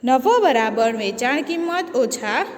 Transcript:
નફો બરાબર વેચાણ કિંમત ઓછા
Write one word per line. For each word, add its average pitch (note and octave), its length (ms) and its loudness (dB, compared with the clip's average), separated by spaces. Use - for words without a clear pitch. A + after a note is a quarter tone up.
નફો C4 360 2
બરાબર A3+ 560 2
વેચાણ A#3+ 460 -2
કિંમત E4+ 540 -4
ઓછા A#3+ 500 0